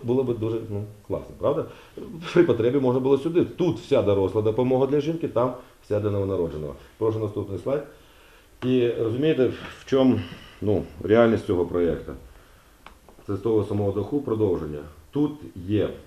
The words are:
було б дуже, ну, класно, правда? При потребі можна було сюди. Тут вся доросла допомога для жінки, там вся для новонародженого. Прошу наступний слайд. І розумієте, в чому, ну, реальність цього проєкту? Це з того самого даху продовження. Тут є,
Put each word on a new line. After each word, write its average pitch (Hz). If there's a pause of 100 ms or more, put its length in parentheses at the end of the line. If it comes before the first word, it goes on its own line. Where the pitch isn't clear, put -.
було 123
б 120
дуже, 113 (140)
ну, 104 (240)
класно, 76
правда? 131 (680)
При 170
потребі 120
можна 127
було 135
сюди. 160
Тут -
вся 127
доросла 98
допомога 127
для 147
жінки, 156
там 123 (340)
вся 104
для 104
новонародженого. 82 (220)
Прошу 113
наступний 98
слайд. 139 (840)
І 127
розумієте, 123 (320)
в -
чому, 131 (420)
ну, 95 (200)
реальність 113
цього 90
проєкту? 85 (1160)
Це 101
з 92
того 110
самого 101
даху 104
продовження. 87 (320)
Тут 147 (240)
є, 104 (180)